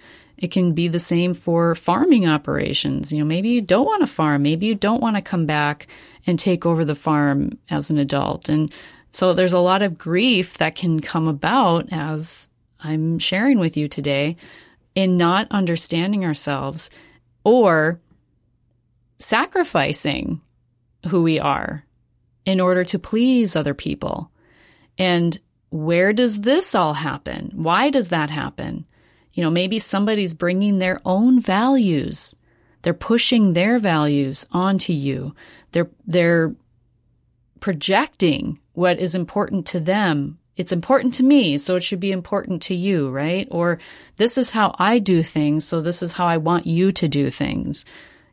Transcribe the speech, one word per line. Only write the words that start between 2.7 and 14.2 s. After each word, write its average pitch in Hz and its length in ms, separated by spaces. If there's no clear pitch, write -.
You 151 80
know, 147 60
maybe 180 240
you 240 120
don't 202 240
wanna 415 220
farm. 147 360
Maybe 165 220
you 220 100
don't 208 260
wanna 214 200
come 170 240
back 147 420
and 175 140
take 175 260
over 165 200
the 147 100
farm 147 640
as 147 220
an 151 60
adult. 143 500
And 151 260
so 185 220
there's 180 200
a 180 60
lot 185 220
of 185 160
grief 185 640
that 156 160
can 160 260
come 160 260
about, 170 640
as 156 580
I'm 160 400
sharing 226 400
with 165 160
you 151 140
today, 147 480